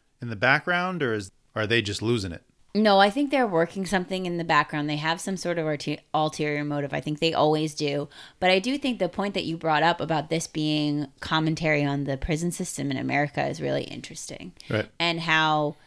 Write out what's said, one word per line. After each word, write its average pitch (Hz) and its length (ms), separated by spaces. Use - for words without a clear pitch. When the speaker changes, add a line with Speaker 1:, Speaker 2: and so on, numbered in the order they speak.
Speaker 1:
in 120 80
the 113 80
background, 175 680
or 120 120
is, 101 160
are 110 100
they 117 160
just 101 200
losing 110 300
it? - 100
Speaker 2:
No, 208 260
I 202 100
think 277 200
they're 262 160
working 175 380
something 185 400
in 175 140
the 165 60
background. 151 440
They 151 80
have 160 240
some 190 160
sort 175 220
of 160 80
ulter-, 147 320
ulterior 151 500
motive. 147 300
I 147 60
think 151 180
they 165 160
always 156 400
do. 143 340
But 185 100
I 190 100
do 254 180
think 247 200
the 180 120
point 202 240
that 147 100
you 160 120
brought 156 260
up 165 180
about 156 300
this 165 160
being 151 640
commentary 160 640
on 143 200
the 139 120
prison 165 360
system 143 380
in 135 60
America 139 500
is 147 140
really 139 240
interesting. - 680
Speaker 1:
Right. 110 180
Speaker 2:
And 170 220
how, 156 560